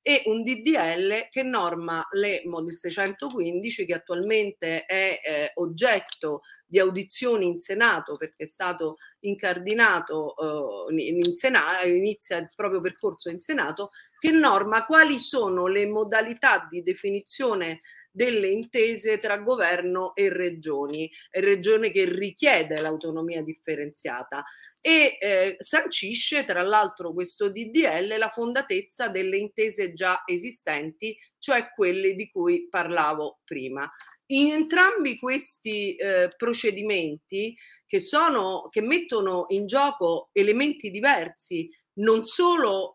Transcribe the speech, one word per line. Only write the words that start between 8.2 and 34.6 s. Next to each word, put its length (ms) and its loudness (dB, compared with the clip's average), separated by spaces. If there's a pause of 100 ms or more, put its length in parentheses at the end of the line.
è 40 -8
stato 480 -4 (260)
incardinato, 1700 -2
eh, 200 -2
in, 160 0
in 100 2
Sena-, 480 2
inizia 540 0
il 180 -6
proprio 240 -2
percorso 500 -6
in 120 -8
Senato, 480 -4 (280)
che 140 2
norma 540 4
quali 340 6
sono 480 0
le 180 0
modalità 840 0
di 140 -8
definizione 1000 -2 (280)
delle 380 0
intese 720 0
tra 180 -2
governo 800 0
e 180 2
regioni, 800 -4 (180)
e 120 -4
regione 500 2
che 140 2
richiede 760 0
l'autonomia 640 -4
differenziata, 1000 -8 (400)
e, 380 4
eh, 400 2
sancisce 840 2
tra 180 0
l'altro 500 0
questo 380 -2
D 180 -10
D 140 4
L 340 0
la 120 0
fondatezza 800 -4
delle 280 -2
intese 560 -2
già 320 0
esistenti, 880 -6 (240)
cioè 360 0
quelle 380 2
di 160 -8
cui 400 0
parlavo 720 -2
prima. 460 -8 (380)
In 220 4
entrambi 680 2